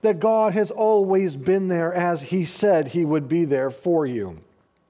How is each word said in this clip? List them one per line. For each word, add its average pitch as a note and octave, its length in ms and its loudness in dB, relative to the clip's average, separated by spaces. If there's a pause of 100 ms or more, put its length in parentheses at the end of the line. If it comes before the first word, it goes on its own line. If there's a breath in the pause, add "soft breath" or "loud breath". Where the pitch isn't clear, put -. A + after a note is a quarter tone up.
that G3+ 180 0
God A3 320 2
has G#3 180 -2
always G3 640 2
been F#3 320 0
there E3+ 260 -2
as F3 300 -2
he F3 220 -2
said D#3+ 440 2
he E3+ 160 0
would D3 240 0
be E3+ 160 2
there C3+ 260 0
for D#3+ 360 -2
you." G2+ 320 -6 (520)